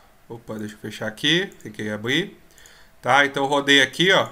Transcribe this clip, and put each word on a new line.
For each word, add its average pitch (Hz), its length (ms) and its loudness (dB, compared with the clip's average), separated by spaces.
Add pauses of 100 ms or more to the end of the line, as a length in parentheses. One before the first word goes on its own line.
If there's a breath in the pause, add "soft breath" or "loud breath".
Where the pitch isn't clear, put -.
(300 soft breath)
Opa, 117 280 -14
deixa 107 180 -10
eu - 40 -20
fechar 110 280 -10
aqui, 160 420 -2 (120)
tem 113 80 -16
que 107 200 -10
abrir. 127 500 -4 (640 soft breath)
Tá, 139 240 4
então 139 180 -2
eu 135 60 0
rodei 139 320 4
aqui, 165 320 0
ó. 127 180 2